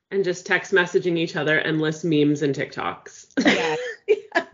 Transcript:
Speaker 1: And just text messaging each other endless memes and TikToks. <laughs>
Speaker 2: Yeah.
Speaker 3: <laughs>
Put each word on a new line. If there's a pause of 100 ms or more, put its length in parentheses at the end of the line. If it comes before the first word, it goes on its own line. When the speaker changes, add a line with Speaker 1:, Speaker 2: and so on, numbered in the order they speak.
(100)
Speaker 1:
And
just
text
messaging
each
other
endless
memes
and
TikToks. (100)
<laughs>
Speaker 2:
Yeah.
Speaker 3:
<laughs>